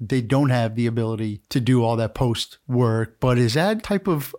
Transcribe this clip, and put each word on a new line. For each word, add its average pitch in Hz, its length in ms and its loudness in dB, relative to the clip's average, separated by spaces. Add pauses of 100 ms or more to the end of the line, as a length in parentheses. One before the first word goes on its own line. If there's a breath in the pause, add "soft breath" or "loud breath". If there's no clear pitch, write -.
they 127 200 -2
don't 135 300 2
have 117 240 0
the 117 120 0
ability 110 540 -4 (100)
to 135 100 -2
do 120 240 4
all 117 100 2
that 113 220 -2
post - 500 -2
work. 117 540 0
But 123 180 2
is 120 160 2
that 202 300 0
type 202 240 -2
of 151 300 -2